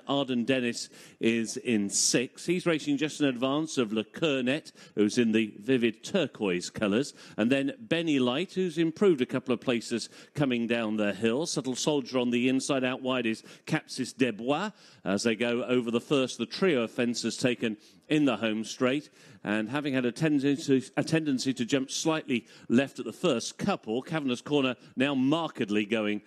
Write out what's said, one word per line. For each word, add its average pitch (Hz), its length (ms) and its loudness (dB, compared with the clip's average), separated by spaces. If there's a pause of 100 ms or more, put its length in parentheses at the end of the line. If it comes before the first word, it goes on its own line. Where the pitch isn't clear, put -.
Arden 131 360 0
Dennis 123 460 -2 (300)
is 113 360 0
in 110 340 0
sixth. - 580 0
He's 175 180 0
racing 143 320 0
just 147 240 -2
in 147 60 4
advance 135 500 0
of 110 160 0
Le 110 120 0
Coeur 139 360 -2
Net, 127 300 -2 (240)
who's 107 240 4
in 117 140 4
the 110 260 2
vivid 117 440 0
turquoise 104 680 -2
colours. 110 420 0 (240)
And 113 140 2
then 139 280 0
Benny 160 380 0
Light, 127 360 0
who's 180 260 -2
improved 165 420 4
a 127 60 2
couple 131 260 -2
of 113 80 -2
places 120 480 -2 (240)
coming 123 320 2
down 113 320 0
the 104 160 2
hill. 113 320 0
Subtle 131 300 -4
Soldier 131 440 0
on 123 100 0
the 120 180 2
inside, 131 380 0
out 127 160 -2
wide 127 240 -2
is 113 180 -2 (220)
Capsis - 480 -4
Debois 127 580 -2 (320)
as 98 200 0
they 117 120 2
go 120 280 -2
over 120 280 0
the 117 80 2
first, 131 380 0
the 117 80 -4
trio 147 380 2
of 110 80 -4
fences 120 440 -2
taken 120 400 0 (320)
in 151 180 2
the 123 100 2
home 110 300 -2
straight, 131 440 -2 (320)
and 107 280 0
having 143 240 -2
had 131 120 2
a 120 60 2
tendency, 139 720 2 (140)
a 147 60 0
tendency 143 500 0
to 123 100 -2
jump 131 260 0
slightly 156 560 -2 (220)
left 135 320 0
at 180 60 -8
the 110 80 -8
first 135 440 -2
couple, 131 440 -2
Kavanagh's 139 400 -4
Corner 135 340 0 (220)
now 143 180 2
markedly 127 720 0
going 104 420 0